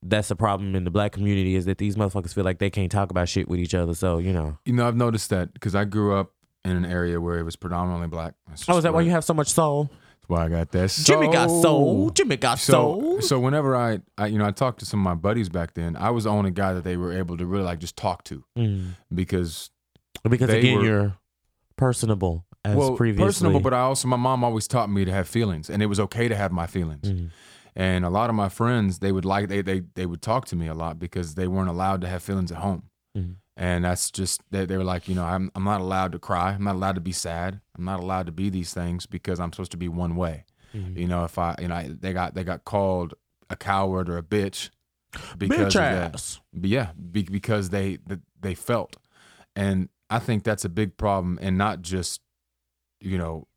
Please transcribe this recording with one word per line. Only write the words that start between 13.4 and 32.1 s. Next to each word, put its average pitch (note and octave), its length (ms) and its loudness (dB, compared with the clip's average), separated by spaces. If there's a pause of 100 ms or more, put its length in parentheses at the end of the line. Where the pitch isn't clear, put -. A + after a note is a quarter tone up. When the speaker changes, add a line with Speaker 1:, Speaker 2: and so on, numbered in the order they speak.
Speaker 2:
whenever C3+ 380 2
I, A2+ 240 0 (160)
I, G#2 100 0
you G#2+ 100 0
know, G#2 80 4
I G#2 60 2
talked B2 300 -2
to G#2 40 -10
some G#2 140 -2
of G2 60 4
my F2+ 100 2
buddies G2+ 340 2
back E2+ 240 -4
then, E2+ 220 -4
I F#2+ 160 0
was A#2 140 0
the A2 60 0
only G#2 200 2
guy F#2+ 220 0
that F2+ 100 -4
they F2+ 140 -2
were F2 160 -2
able F2 240 -4
to F2+ 80 -4
really, F#2+ 180 -2
like, F2 160 -4
just E2+ 160 -10
talk F#2 300 -4
to C#2 180 -12 (140)
Speaker 1:
Mm. G2+ 320 0 (260)
Speaker 2:
because F2 540 -2 (600)
Speaker 1:
Because, B2 200 4
Speaker 2:
they A2 100 6
Speaker 1:
again, B2 200 6
Speaker 2:
were A2 60 4
Speaker 1:
you're G2+ 320 2 (600)
personable, G2+ 680 2 (200)
as G#2 100 2
Speaker 2:
well, C3 200 4
Speaker 1:
previously. A2+ 300 4
Speaker 2:
personable, F3 360 4
but C3 120 2
I B2 60 2
also, C3 280 0
my B2+ 100 2
mom B2+ 260 2
always A2+ 240 0
taught A2+ 220 0
me G2+ 160 2
to F#2 60 0
have F#2+ 160 0
feelings, F#2+ 420 0
and G2+ 120 0
it G#2+ 60 2
was G2+ 120 0
okay A#2 280 0
to A2+ 80 0
have G2+ 160 0
my E2+ 160 -2
feelings. E2 420 -4
Speaker 1:
Mm. F2 200 -2 (460)
Speaker 2:
And F#2 280 2
a F2 60 0
lot G#2+ 200 2
of A2+ 60 2
my G2+ 140 2
friends, A2+ 500 2
they G2 140 0
would F#2+ 120 0
like, G2+ 220 0
they, G2+ 140 -2
they, F#2+ 220 -2 (120)
they F#2 100 -4
would E2+ 160 -6
talk B2 260 -2
to - 100 -6
me E2 100 -2
a D#2+ 60 -6
lot E2 260 -6
because F2 360 -8
they F#2 120 -2
weren't F#2 220 0
allowed F#2 320 -2
to F2+ 60 -6
have F2+ 140 -6